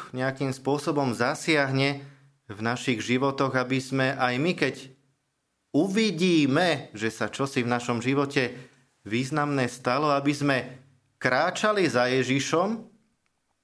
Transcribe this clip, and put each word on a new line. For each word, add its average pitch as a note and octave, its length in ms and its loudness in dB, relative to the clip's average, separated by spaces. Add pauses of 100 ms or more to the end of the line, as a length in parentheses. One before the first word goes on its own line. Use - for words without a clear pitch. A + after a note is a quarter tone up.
(120)
nejakým C3 400 -2
spôsobom C#3 640 0
zasiahne C#3 880 0 (480)
v G2+ 80 -12
našich A#2 400 0
životoch, B2+ 560 0
aby B2+ 240 0
sme C3 400 0
aj B2+ 240 2
my, F3+ 160 2
keď C3 160 0 (960)
uvidíme, E3+ 1200 2
že G#2+ 160 -4
sa A2 240 -4
čosi C3+ 320 -2
v A#2+ 80 -2
našom A#2+ 320 -2
živote C3+ 560 0 (480)
významné C3+ 640 -2
stalo, C#3+ 400 0
aby C#3 240 2
sme C#3+ 220 0 (580)
kráčali F3+ 720 0
za B2 240 2
Ježišom, C3+ 640 0 (880)